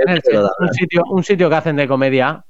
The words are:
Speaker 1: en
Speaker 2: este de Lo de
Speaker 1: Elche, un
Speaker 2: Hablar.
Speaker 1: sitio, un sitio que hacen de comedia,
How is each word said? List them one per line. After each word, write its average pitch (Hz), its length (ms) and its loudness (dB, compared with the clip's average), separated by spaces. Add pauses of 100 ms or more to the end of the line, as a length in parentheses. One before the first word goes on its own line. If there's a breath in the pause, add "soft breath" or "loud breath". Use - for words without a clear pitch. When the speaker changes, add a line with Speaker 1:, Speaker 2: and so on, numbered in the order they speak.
Speaker 1:
en 180 120 0
Speaker 2:
este 131 140 0
de 110 60 2
Lo 104 60 2
de 101 40 2
Speaker 1:
Elche, 95 120 -4
un 180 60 0
Speaker 2:
Hablar. - 80 -4
Speaker 1:
sitio, 175 380 0
un 185 120 0
sitio 180 260 2
que 151 60 2
hacen 156 200 -2
de 143 120 0
comedia, 135 640 0